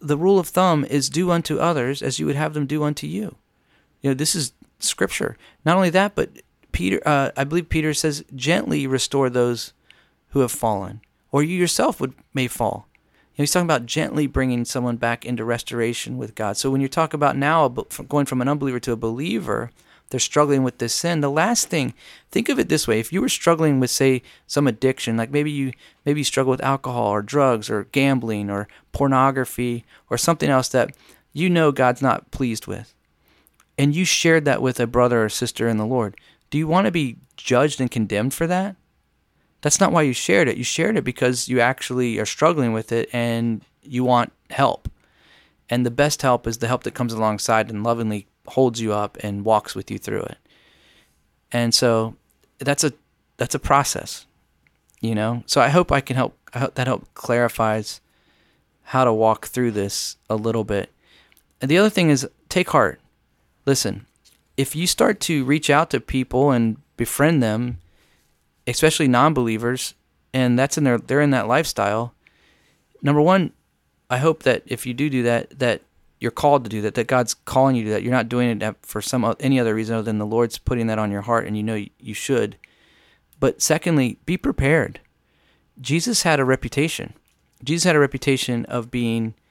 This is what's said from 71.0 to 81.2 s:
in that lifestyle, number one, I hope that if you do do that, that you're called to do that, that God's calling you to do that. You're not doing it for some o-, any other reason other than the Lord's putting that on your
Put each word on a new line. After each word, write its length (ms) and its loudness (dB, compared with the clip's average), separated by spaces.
in 100 4
that 160 2
lifestyle, 680 0
number 200 2
one, 320 2
I 80 0
hope 260 0
that 240 2
if 200 -8
you 80 -4
do 140 -2
do 140 0
that, 360 -2
that 240 0
you're 100 -2
called 340 4
to 60 -8
do 120 -4
that, 120 -2
that 120 -2
God's 260 0
calling 420 2
you 100 0
to 40 -4
do 60 0
that. 80 -2
You're 100 -2
not 160 0
doing 320 0
it 220 -4
for 180 -8
some 240 -2
o-, 160 0
any 180 2
other 160 2
reason 200 -2
other 100 -2
than 140 -2
the 80 -2
Lord's 320 0
putting 300 -2
that 100 -2
on 120 -2
your 120 -4